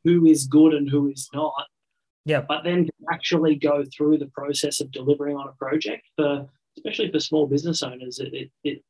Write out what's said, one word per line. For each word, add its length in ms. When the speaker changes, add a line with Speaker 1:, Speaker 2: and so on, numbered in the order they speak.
Speaker 1:
who 220
is 200
good 260
and 160
who 220
is 240
not. 320
Speaker 2:
Yep. 220
Speaker 1:
But 160
then 220
to 60
actually 440
go 280
through 340
the 100
process 520
of 100
delivering 460
on 120
a 40
project, 540
for, 300
especially 340
for 100
small 260
business 360
owners, 380
it, 120
it, 180
it, 280